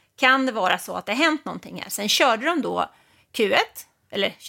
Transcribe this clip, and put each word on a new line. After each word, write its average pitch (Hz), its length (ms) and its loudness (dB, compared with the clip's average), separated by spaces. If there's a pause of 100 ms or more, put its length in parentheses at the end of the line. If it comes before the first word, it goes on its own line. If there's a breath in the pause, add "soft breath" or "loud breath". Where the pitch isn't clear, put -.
(180)
Kan 262 280 4
det 254 60 -2
vara 185 260 2
så 180 160 -12
att 185 120 -8
det 196 60 -4
har 262 120 0
hänt 311 220 0
någonting 175 360 -12
här? - 80 -10
Sen 208 200 -4
körde 240 360 2
de 330 160 0
då 175 300 -2 (400 soft breath)
Q 143 220 0
ett, - 340 0 (240)
eller 196 240 -4 (140)